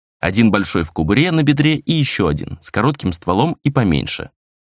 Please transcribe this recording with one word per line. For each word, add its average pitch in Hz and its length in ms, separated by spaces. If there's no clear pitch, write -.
Один 104 300
большой 95 340
в 82 80
кобуре 104 400
на 160 120
бедре 151 320
и - 180
еще 135 340
один, - 320
с - 120
коротким 117 400
стволом 98 520
и 147 60
поменьше. 101 640